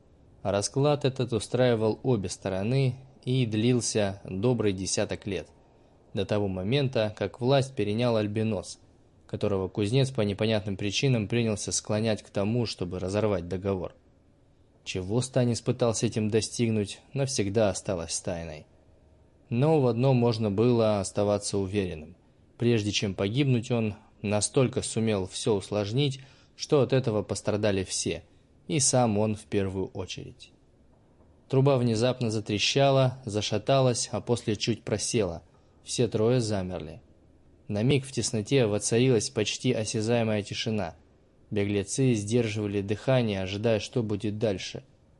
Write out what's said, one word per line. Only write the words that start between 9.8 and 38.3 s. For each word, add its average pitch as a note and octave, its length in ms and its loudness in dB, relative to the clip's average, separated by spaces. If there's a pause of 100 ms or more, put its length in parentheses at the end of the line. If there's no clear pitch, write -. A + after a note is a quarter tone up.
по A2+ 120 -2
непонятным G#2 540 0
причинам G#2 520 0
принялся A2+ 420 0
склонять G#2+ 540 -2
к - 60 -20
тому, G#2+ 360 0
чтобы F#2 320 -6
разорвать F#2+ 480 0
договор. F#2 480 -4 (920)
Чего F#2+ 320 -2
Станис B2 400 0
пытался A#2+ 460 0
этим G#2+ 240 0
достигнуть, A2 720 0 (120)
навсегда A2+ 560 0
осталось F2+ 540 -4
тайной. E2 420 -8 (840)
Но C#3+ 320 4
в B2+ 40 4
одном B2 300 4
можно A2+ 340 2
было A2 500 4
оставаться G2+ 580 0
уверенным. F2+ 580 -4 (400)
Прежде A2+ 340 2
чем G2 240 -2
погибнуть, A#2 560 0
он A2 260 0 (260)
настолько G#2+ 580 0
сумел G#2+ 460 0
все - 300 -2
усложнить, G#2+ 640 -2 (360)
что - 240 2
от A#2+ 140 2
этого A2+ 280 2
пострадали G2+ 640 0
все, E2+ 380 -4 (440)
и E3 140 0
сам A#2+ 380 4
он G#2+ 180 0
в - 80 -14
первую G2 440 -2
очередь. - 640 -12 (1000)
Труба C3+ 260 4
внезапно A#2+ 540 0
затрещала, B2+ 960 2
зашаталась, A2+ 840 0
а G2+ 120 -4
после A2+ 340 -2
чуть - 280 -4
просела. G2+ 580 -2 (420)
Все A#2+ 240 -2
трое A#2 320 2
замерли. F2+ 600 -6 (640)
На G#2 140 -2
миг C3 220 2
в - 80 -14
тесноте A#2 540 0